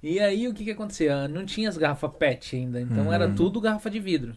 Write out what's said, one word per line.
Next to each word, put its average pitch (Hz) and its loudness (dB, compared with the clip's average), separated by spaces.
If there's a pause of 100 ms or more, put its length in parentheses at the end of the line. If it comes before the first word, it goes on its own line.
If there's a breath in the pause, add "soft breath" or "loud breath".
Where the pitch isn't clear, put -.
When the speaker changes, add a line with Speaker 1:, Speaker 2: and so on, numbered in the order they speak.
Speaker 1:
E 165 0
aí, 208 2
o 240 -2
que 208 -8
que 214 -4
acontecia? 160 0
Não 160 -4
tinha 214 -2
as 196 -4
garrafas 147 0
pet 131 0
ainda, 127 -2
então 110 2
era 175 4
Speaker 2:
Uhum. - 2
Speaker 1:
tudo 196 2
garrafa 214 -2
de 214 -4
vidro. 147 -2